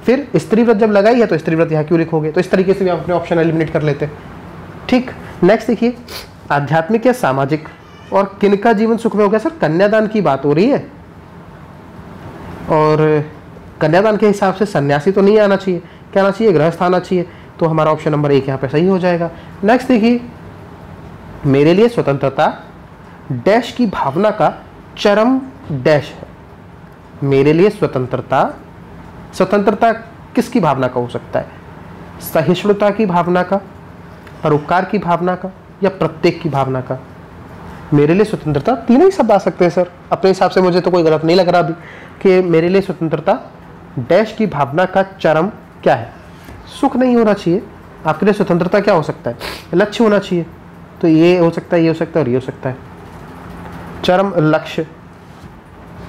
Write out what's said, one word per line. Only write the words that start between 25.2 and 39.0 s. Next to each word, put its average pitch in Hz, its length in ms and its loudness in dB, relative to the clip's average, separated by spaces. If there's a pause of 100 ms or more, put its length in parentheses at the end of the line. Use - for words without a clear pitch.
dash 143 400 0
है। - 160 -18 (960)
मेरे 139 300 4
लिए 180 160 4
स्वतंत्रता, 139 840 -2 (800)
स्वतंत्रता 208 580 0 (440)
किसकी 240 240 0
भावना 135 280 0
का 123 120 -4
हो 120 80 -4
सकता - 320 -6
है? - 80 -8 (760)
सहिष्णुता 196 680 0
की 208 160 0
भावना 180 380 0
का, 185 140 -2 (840)
परोपकार 160 420 0
की 202 120 -4
भावना 175 380 -2
का 185 160 -12 (320)
या 190 60 2
प्रत्येक 170 520 -2
की 165 80 -4
भावना 131 320 -2
का? 127 180 -8 (920)
मेरे 147 200 4
लिए 208 120 4
स्वतंत्रता, 156 500 -2
तीनों 254 300 2